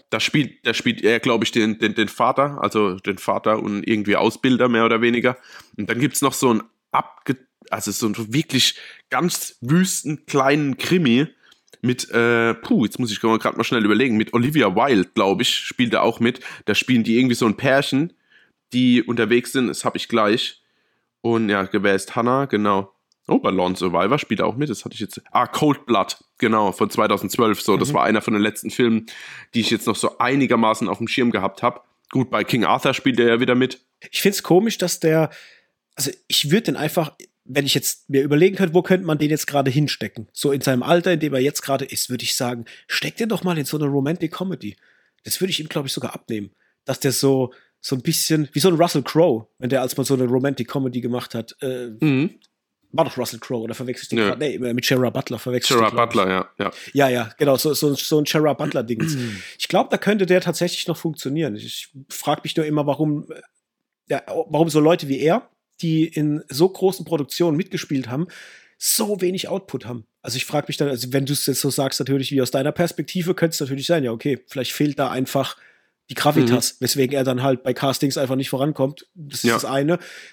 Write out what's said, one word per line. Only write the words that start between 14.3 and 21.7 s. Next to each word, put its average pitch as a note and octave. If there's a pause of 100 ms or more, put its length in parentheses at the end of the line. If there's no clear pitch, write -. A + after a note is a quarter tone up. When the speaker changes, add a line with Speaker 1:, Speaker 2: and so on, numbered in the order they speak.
Speaker 1:
Olivia A#2+
Wilde, A2+
glaub G2
ich, -
spielt -
er -
auch A2+
mit. A#2 (260)
Da G#2
spielen A#2+
die A2+
irgendwie B2+
so A#2+
ein G#2
Pärchen, C3+ (600)
die B2
unterwegs A#2
sind, B2+
das -
hab B2
ich -
gleich. A2 (600)
Und A2+
ja, G2